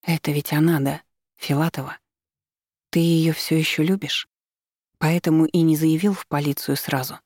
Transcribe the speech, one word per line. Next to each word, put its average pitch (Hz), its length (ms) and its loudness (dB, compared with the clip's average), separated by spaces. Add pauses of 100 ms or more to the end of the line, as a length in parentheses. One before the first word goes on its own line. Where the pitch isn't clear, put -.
«Это 160 280 -2
ведь 147 220 -2
она, 156 260 2
да, 139 240 -2 (360)
Филатова? 143 600 -2 (920)
Ты 170 100 0
ее 165 340 2
все - 220 -2
еще 160 260 0
любишь? 180 460 -2 (720)
Поэтому 160 480 2
и 170 160 0
не 160 140 4
заявил 160 380 2
в - 140 -14
полицию 147 480 -2
сразу?» - 500 -6